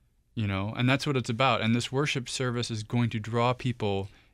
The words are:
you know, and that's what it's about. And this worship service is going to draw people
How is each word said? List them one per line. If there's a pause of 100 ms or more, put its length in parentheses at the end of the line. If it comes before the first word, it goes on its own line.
(340)
you
know,
and
that's
what
it's
about.
And
this
worship
service
is
going
to
draw
people (260)